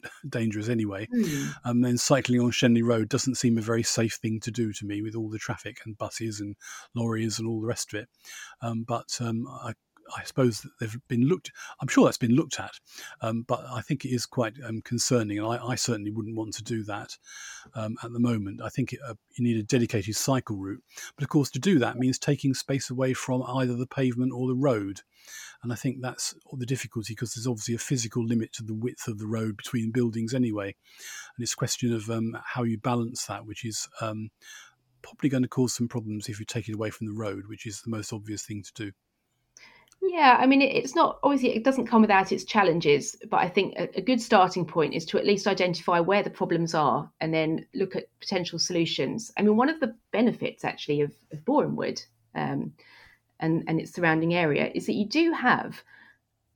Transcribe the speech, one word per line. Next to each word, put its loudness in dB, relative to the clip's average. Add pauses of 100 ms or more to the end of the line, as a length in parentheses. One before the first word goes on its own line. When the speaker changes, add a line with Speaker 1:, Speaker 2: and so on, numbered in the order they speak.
(120)
Speaker 1:
<laughs> -16
dangerous -2
anyway. -2
Speaker 2:
Mm. 0 (100)
Speaker 1:
And 4
then 4
cycling 0
on 2
Shenley 4
Road 2
doesn't -2
seem 2
a -2
very -2
safe 0
thing -4
to -8
do -2
to -12
me -6
with -8
all -6
the -8
traffic -10
and -12
buses -6
and -8 (400)
lorries -2
and -4
all -2
the -4
rest -4
of -6
it. -12 (520)
Um, -4
but, -4
um, -4
I, -10 (420)
I -10
suppose 2
that -16
they've -6 (120)
been 4
looked, 0 (300)
I'm -4
sure 8
that's 4
been 4
looked 0
at, -10 (500)
um, -2
but -2
I -4
think -4
it -6
is -2
quite, -2
um, -8
concerning, 0
and -2
I, 0 (120)
I -2
certainly -2
wouldn't -6
want -4
to -10
do -4
that, -10 (580)
um, -6
at -10
the -2
moment. 0
I -8
think -2
it, -10
uh, -10 (220)
you 0
need 2
a 0
dedicated 0
cycle 0
route, -8 (340)
but -6
of -6
course 2
to -6
do 4
that 2
means 2
taking 0
space -4
away 0
from -2
either 0
the -2
pavement 0
or -2
the 0
road, 0 (640)
and -4
I -6
think -4
that's -6 (180)
the -6
difficulty, -4
'cause -6
there's -8
obviously -2
a -2
physical -2
limit 0
to -12
the -8
width -6
of -6
the -8
road -4
between -4
buildings 0
anyway, 0 (600)
and -6
it's -4
a -8
question 0
of, -4
um, -2
how -4
you 0
balance -2
that, -10
which -12
is, -6 (140)
um, -6 (720)
probably -2
gonna 2
cause 2
some 0
problems -6
if -8
you -10
take -6
it -6
away -4
from -8
the -6
road, -6
which -14
is -10
the -8
most -6
obvious -8
thing -10
to -20
do. -10 (1080)
Speaker 2:
Yeah, 8
I 4
mean, 8
it, 4
it's 0
not, 4
obviously, 4
it -2
doesn't 4
come 8
without 6
its 0
challenges, 4 (140)
but 2
I 4
think 2
a, -2 (100)
a 0
good 4
starting 4
point 0
is -4
to 0
at 2
least 4
identify 2
where 4
the -6
problems 0
are 2 (100)
and -2
then 2 (100)
look -2
at -4 (160)
potential -4
solutions. -2
I 2
mean, 6
one 6
of -4
the 0 (180)
benefits, 0
actually, -2
of, 0 (200)
of -14
Boreham 2
Wood, -4 (320)
um, -4 (680)
and, 2
and 0
its -8
surrounding 4
area 2
is -4
that 0
you 0
do 4
have 0 (720)